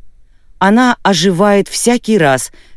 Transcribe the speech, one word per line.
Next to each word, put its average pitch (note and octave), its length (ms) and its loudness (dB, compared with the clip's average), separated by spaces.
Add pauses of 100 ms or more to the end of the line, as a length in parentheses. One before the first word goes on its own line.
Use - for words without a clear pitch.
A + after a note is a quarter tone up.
(580)
Она A#3 460 2
оживает G3 640 0
всякий A#3 500 -2
раз, C#3 360 0 (240)